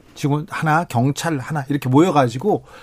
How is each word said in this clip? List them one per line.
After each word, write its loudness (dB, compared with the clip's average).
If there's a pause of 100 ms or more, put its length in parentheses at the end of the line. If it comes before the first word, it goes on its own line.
(140)
직원 -2
하나, 0
경찰 0
하나 -6
이렇게 -2
모여가지고 2 (180)